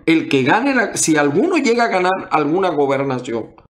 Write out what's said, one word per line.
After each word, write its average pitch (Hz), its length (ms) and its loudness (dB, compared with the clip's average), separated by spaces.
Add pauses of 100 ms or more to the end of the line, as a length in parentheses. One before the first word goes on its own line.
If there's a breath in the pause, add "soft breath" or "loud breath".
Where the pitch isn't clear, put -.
El 160 220 2
que 135 140 2
gane, 220 300 2
la, 226 240 -2
si 156 180 2
alguno 151 420 2
llega 233 280 2
a 220 40 0
ganar 185 420 -2
alguna 160 380 0
gobernación, 135 840 -4 (240)